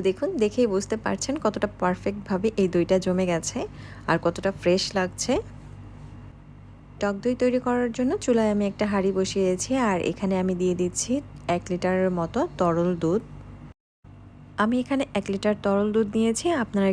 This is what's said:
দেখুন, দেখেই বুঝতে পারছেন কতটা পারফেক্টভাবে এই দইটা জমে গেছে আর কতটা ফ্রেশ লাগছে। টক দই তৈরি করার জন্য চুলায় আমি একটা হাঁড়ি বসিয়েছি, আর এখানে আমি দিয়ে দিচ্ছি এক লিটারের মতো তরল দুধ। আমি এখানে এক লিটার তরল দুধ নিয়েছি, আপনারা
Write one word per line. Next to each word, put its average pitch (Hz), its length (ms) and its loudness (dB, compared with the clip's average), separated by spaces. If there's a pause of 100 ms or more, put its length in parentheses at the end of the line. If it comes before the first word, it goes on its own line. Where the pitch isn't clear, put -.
দেখুন, 190 220 0 (140)
দেখেই 226 320 2
বুঝতে 202 300 0
পারছেন 196 300 -2 (100)
কতটা 214 240 0 (120)
পারফেক্টভাবে 196 680 -2 (140)
এই 185 120 4
দইটা 175 300 4
জমে 185 280 2
গেছে 165 260 -4 (520)
আর 165 140 4
কতটা 170 260 0 (100)
ফ্রেশ 180 220 4 (160)
লাগছে। 185 360 -2 (1700)
টক 202 220 0
দই 247 200 2
তৈরি 254 240 4
করার 247 300 2
জন্য 254 160 2 (120)
চুলায় 226 300 4
আমি 208 160 2
একটা 202 220 -2
হাঁড়ি 196 260 2
বসিয়েছি, 190 520 0 (200)
আর 185 80 2 (120)
এখানে 190 320 0
আমি 185 200 2
দিয়ে 180 180 2
দিচ্ছি 180 320 -2 (440)
এক 175 140 -2
লিটারের 185 480 2
মতো 165 200 -2 (220)
তরল 170 300 4 (120)
দুধ। 170 200 2 (1400)
আমি 226 200 2
এখানে 269 220 0 (140)
এক 196 140 -4
লিটার 202 320 0
তরল 202 300 2
দুধ 220 220 2
নিয়েছি, 226 300 0 (160)
আপনারা 196 300 2